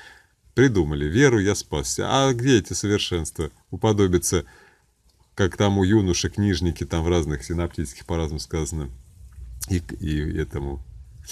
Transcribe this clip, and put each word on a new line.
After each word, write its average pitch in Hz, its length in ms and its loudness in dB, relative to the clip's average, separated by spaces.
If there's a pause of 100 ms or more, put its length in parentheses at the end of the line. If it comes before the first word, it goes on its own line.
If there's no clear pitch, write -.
(540)
Придумали: 85 520 2
"Веру 113 340 4
я 98 160 2
спасся". - 540 -4
А 135 240 2
где 120 260 4
эти 92 140 -6
совершенства 87 760 -2 (220)
уподобятся, 95 720 2 (920)
как 92 200 0
тому 101 280 2
юноше, 92 460 2
книжники, 90 560 0
там 82 180 -2
в 82 60 0
разных 76 340 0
синоптических 85 600 -6
по-разному 80 340 -4
сказано, 78 500 -6 (800)
и, 87 120 0 (180)
и 78 380 -2
этому, 71 480 -6 (460)